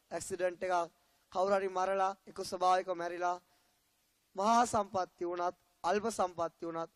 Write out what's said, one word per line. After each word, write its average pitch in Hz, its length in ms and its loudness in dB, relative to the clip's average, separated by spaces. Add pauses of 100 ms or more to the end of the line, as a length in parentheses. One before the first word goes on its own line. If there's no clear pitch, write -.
(120)
ඇක්සිඩන්ට් 175 520 -4
එකක්, 175 280 0 (400)
කවුරු 196 240 2
හරි 196 140 0
මරලා, 190 520 0
එක්ක - 200 -16
ස්වභාවිකව 185 520 2
මැරිලා, 175 440 -2 (1000)
මහා 226 280 4
සම්පත්ති 196 600 -2
වුණත්, 175 320 -2 (260)
අල්ප 196 240 0
සම්පත්ති 180 580 -4
වුණත් 165 300 -6